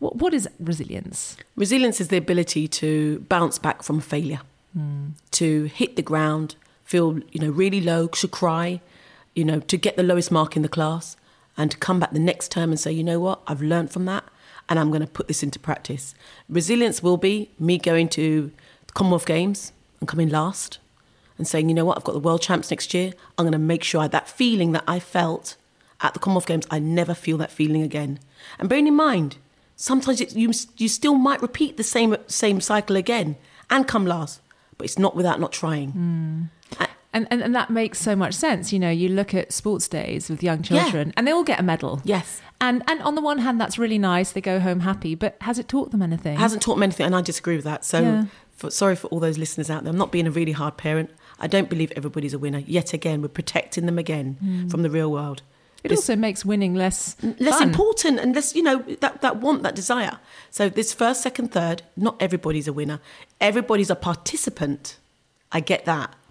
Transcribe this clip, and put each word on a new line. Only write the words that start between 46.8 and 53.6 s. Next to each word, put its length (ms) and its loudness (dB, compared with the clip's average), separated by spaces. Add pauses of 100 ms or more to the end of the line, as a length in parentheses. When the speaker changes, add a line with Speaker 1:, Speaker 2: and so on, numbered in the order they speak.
Speaker 2:
anything, 220 2
and 100 2
I 40 2
disagree 360 -2
with 80 -6
that. 200 -6
So 160 0
Speaker 1:
Yeah. 240 4 (280)
Speaker 2:
for, 180 -10
sorry 240 2
for 140 -6
all 100 -4
those 200 0
listeners 320 -4
out 120 -4
there. 80 -4
I'm 80 0
not 140 0
being 160 2
a 20 2
really 220 0
hard 240 -4
parent. 340 -2 (300)
I 80 -4
don't 200 2
believe 280 -2
everybody's 360 -6
a 60 -6
winner. 260 -4
Yet 280 0
again, 300 -2
we're 60 -6 (140)
protecting 440 -2